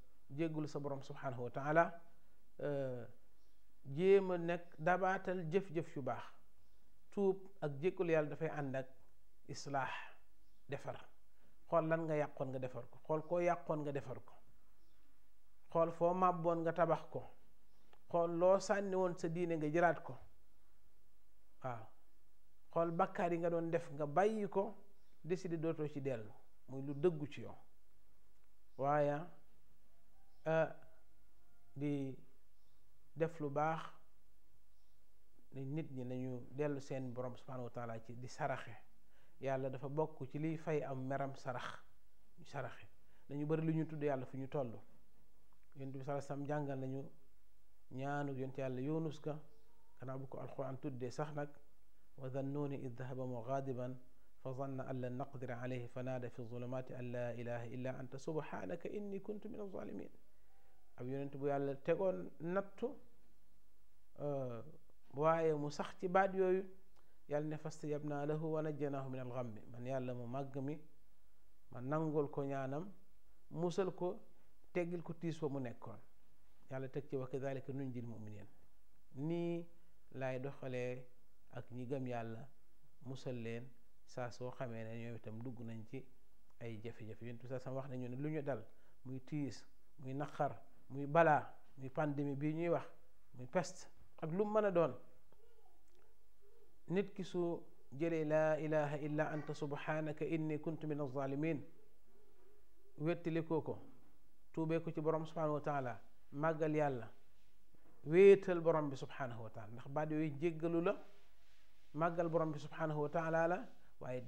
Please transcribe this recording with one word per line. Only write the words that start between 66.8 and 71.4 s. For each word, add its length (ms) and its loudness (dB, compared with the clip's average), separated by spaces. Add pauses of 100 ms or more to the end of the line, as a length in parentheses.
Yàlla 180 2
ne, 100 0
"فاستجبنا 680 -2
له 180 2
ونجيناه 640 0
من 100 -4
الغم." 360 -2 (160)
Man 140 -6
Yàlla 280 0
mu 140 -4
màgg 300 -4
mi, 200 -2 (960)